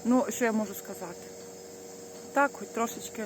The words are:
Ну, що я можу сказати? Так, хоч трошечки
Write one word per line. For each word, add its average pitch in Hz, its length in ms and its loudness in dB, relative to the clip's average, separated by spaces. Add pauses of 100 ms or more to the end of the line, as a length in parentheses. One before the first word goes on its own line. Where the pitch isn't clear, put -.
Ну, 247 240 8
що 240 160 2
я 226 80 6
можу 208 220 2
сказати? 185 460 -8 (1120)
Так, 277 220 6
хоч 202 140 -6
трошечки - 580 -4